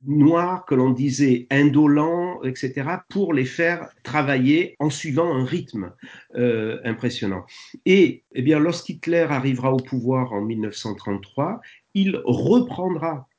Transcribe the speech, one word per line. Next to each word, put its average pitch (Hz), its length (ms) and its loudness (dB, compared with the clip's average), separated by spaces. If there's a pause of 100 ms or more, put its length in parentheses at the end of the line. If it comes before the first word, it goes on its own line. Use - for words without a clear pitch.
Noirs 170 580 2
que 147 100 -2
l'on 131 160 4
disait 127 600 2
indolents, 147 920 2
et 131 100 -4
cetera, 139 540 -6
pour 196 240 -2
les 135 120 2
faire 165 440 -2 (160)
travailler 139 760 2
en 147 120 0
suivant 156 440 -2
un 131 100 0
rythme, 127 480 -6 (440)
euh, 113 480 0
impressionnant. 113 600 -4 (400)
Et, 185 380 4 (100)
eh 127 100 -6
bien, 151 180 2
lorsqu'Hitler 170 680 -2
arrivera 131 440 0
au 131 60 2
pouvoir 127 540 -2
en 101 80 -4
mille 110 200 -4
neuf 107 160 -6
cent 107 180 -8
trente-trois, 120 680 -6 (340)
il 196 300 0
reprendra 170 1040 0 (100)